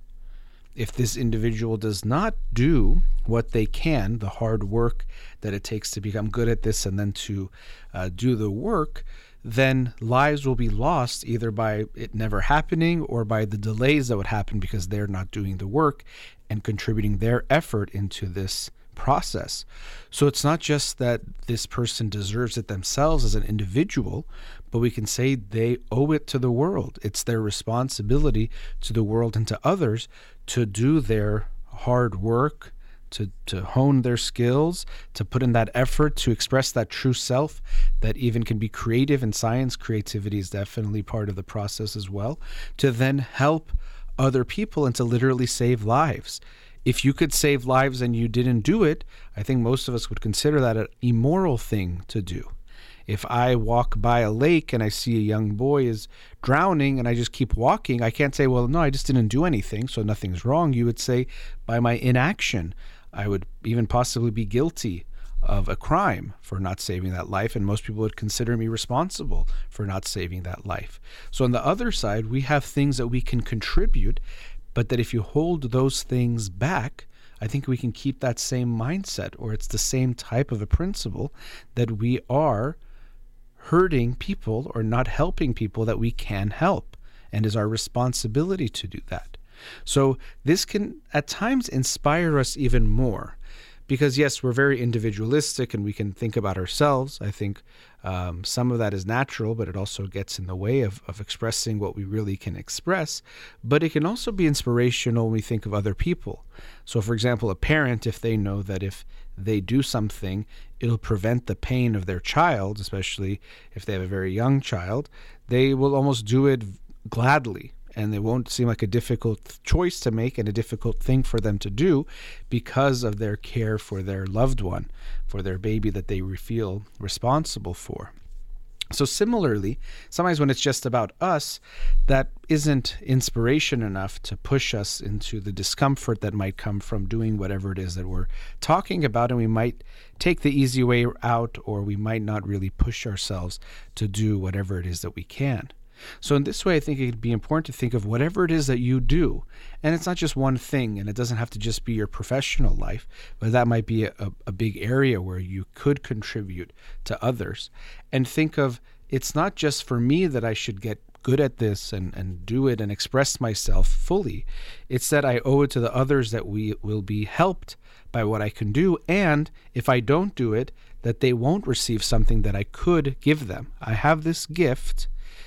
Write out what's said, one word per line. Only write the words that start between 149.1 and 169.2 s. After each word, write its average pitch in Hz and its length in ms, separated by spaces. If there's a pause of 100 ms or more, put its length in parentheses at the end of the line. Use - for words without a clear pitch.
And 156 140
it's 160 100
not 180 120
just 160 180
one 135 220
thing, 117 420
and 101 80
it 107 80
doesn't 120 220
have 117 140
to 117 60
just 110 280
be 117 80
your 107 120
professional 110 680
life, - 320 (320)
but 110 140
that 123 120
might 113 200
be 110 180
a, 101 160
a, 98 140 (140)
a 104 40
big 104 240
area 123 460
where 92 180
you 92 340
could 143 300
contribute 101 680 (320)
to - 180
others. 113 460 (420)
And 131 160
think 156 300
of, 135 240 (260)
"It's - 260
not 180 220
just - 300
for 120 160
me 156 260
that 127 160
I 113 100
should 101 280
get 107 180 (240)
good 135 160
at 139 200
this 107 340
and, 92 200
and 90 320
do 131 220
it 117 140
and 101 100
express - 480
myself - 480
fully. 139 580 (440)
It's 127 200
that 147 140
I 123 220
owe 139 160
it 135 100
to 127 80
the 117 160
others 131 360
that 113 140
we 104 360
will 107 220
be 104 200
helped - 540 (340)
by 113 140
what 107 160
I 104 80
can 104 240
do, 170 240 (100)
and 160 420 (240)